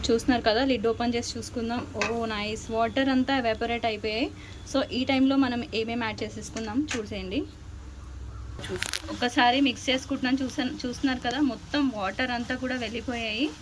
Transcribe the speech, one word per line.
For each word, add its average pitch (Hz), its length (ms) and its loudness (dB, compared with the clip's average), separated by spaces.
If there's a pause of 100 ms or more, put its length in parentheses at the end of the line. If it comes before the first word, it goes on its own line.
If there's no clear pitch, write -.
చూస్తున్నారు 233 420 4
కదా, 220 220 4
లిడ్ 233 200 2
ఓపెన్ 240 260 0
చేసి 240 200 -2
చూసుకుందాం. 233 460 -4 (220)
ఓ - 20 2 (260)
నైస్, 214 320 -2 (120)
వాటర్ 233 380 2
అంతా 254 280 4
ఎవాపరేట్ 233 480 0
అయిపోయాయి. 214 360 -2 (460)
So 277 80 2 (180)
ఈ 254 120 0
టైంలో 269 340 6
మనం 240 160 2 (200)
ఏమేమి 233 260 -2
యాడ్ 214 180 -4
చేసేసుకుందాం 214 540 -6 (160)
చూసేయండి. 202 460 -4 (1700)
ఒకసారి 247 540 4
మిక్స్ 233 220 -2
చేసుకుంటున్నాను, 262 520 2
చూసా-, 262 320 -2 (100)
చూస్తున్నారు 254 440 0
కదా, 247 120 0 (120)
మొత్తం 294 300 -2 (180)
వాటర్ 247 380 0
అంతా 240 260 -2
కూడా 254 200 -2
వెళ్ళిపోయాయి. 226 640 -2 (140)